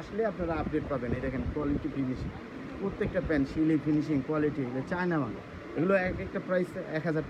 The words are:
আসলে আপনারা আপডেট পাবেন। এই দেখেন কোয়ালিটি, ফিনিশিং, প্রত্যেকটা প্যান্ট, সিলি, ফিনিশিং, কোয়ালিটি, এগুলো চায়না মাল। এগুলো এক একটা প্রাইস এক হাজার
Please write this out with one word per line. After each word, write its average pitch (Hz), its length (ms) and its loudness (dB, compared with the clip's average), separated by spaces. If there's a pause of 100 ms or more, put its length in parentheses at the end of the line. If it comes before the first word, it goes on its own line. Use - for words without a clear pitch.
আসলে 202 300 -2
আপনারা 170 300 0
আপডেট 147 320 0
পাবেন। 120 240 -2
এই 127 100 -6
দেখেন 127 160 -2 (120)
কোয়ালিটি, 143 420 0
ফিনিশিং, 127 340 -2 (500)
প্রত্যেকটা 190 480 0
প্যান্ট, 139 240 4
সিলি, 156 240 4 (100)
ফিনিশিং, 151 300 4 (120)
কোয়ালিটি, 151 360 2
এগুলো 123 260 -2
চায়না 180 320 2
মাল। 107 120 -2 (420)
এগুলো 180 180 4 (140)
এক 170 80 -2 (100)
একটা 190 200 -4
প্রাইস 180 220 2 (280)
এক 156 120 0
হাজার 156 220 2